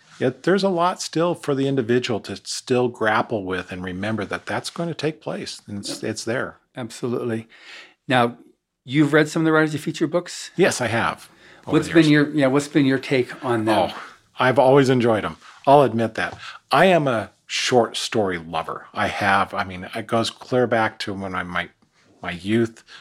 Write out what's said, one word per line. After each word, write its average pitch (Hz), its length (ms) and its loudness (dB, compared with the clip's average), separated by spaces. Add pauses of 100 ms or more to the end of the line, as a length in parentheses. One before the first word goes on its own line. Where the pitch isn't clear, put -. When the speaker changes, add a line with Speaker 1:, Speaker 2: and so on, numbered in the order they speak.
(200)
Speaker 1:
it, 127 240 -2
there's 185 200 2
a 196 60 0
lot 175 320 -2
still 170 320 -2
for 147 220 -4
the 135 120 0
individual 123 540 0
to 98 220 -10
still 123 460 -2
grapple 113 540 -2
with 92 280 -6
and 90 120 -10
remember 98 420 -4
that - 200 -8
that's - 240 -6
going 170 200 -6
to 151 60 -8
take 156 240 -6
place, 160 460 -10
and 101 140 -10
it's, - 240 -10
Speaker 2:
Yep. 113 80 -4
Speaker 1:
it's - 140 -8
there. 117 320 -4 (180)
Speaker 2:
Absolutely. 120 720 -6 (600)
Now, 135 300 2 (480)
you've 143 280 2
read 151 160 6
some 165 120 -2
of 160 40 2
the 160 60 4
Writers 156 220 2
of 143 80 -4
Feature 165 260 -2
books? - 480 -6
Speaker 1:
Yes, 165 240 2
I 120 80 -2
have, 101 400 -4 (380)
over 135 120 0
Speaker 2:
What's 156 100 0
Speaker 1:
the - 80 -8
Speaker 2:
been 156 140 8
Speaker 1:
years. 147 180 6
Speaker 2:
your, 147 80 -8
yeah, 139 120 4
what's 143 200 2
been 147 180 2
your 131 140 2
take - 440 -2
on 117 220 -2
them? 101 260 2
Speaker 1:
Oh, - 120 -14 (340)
I've 123 220 2
always 131 300 6
enjoyed 113 360 2
'em. 82 120 -8 (300)
I'll 143 160 10
admit 113 320 0
that. - 220 -4 (340)
I 147 140 6
am 165 220 4
a 107 240 -2 (160)
short - 500 2
story 95 400 -2
lover. 82 560 -8
I 101 140 -2
have, 98 460 0
I 98 100 -4
mean, 90 320 -10
it 110 120 -8
goes 113 220 0
clear - 380 -2
back 110 320 0
to 104 140 -8
when 95 220 -8
I, 90 80 -4
my, 87 260 -6 (520)
my 90 100 -8
youth, 107 520 -2 (180)